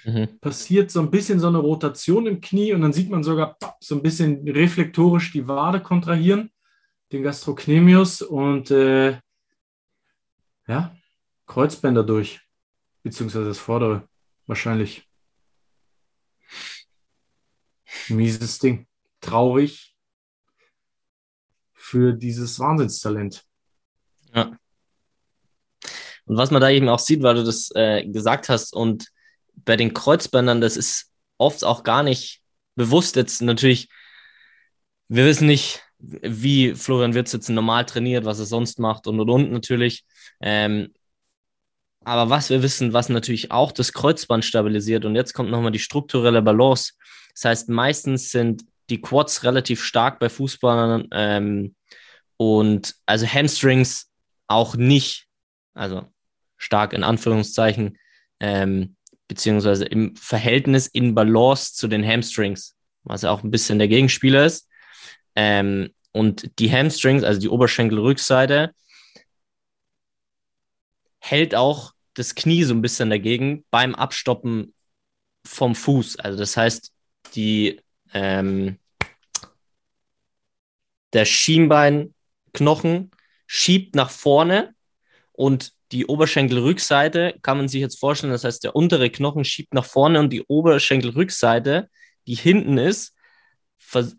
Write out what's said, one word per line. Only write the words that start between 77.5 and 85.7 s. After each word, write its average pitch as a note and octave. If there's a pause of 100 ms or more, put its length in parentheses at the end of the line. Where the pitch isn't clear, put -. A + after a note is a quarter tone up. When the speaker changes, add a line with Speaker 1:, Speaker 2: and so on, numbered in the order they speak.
Speaker 1:
ähm, F#2+ (2250)
der A2
Schienbeinknochen D3+ (360)
schiebt -
nach C3
vorne E3 (580)
und C3+ (180)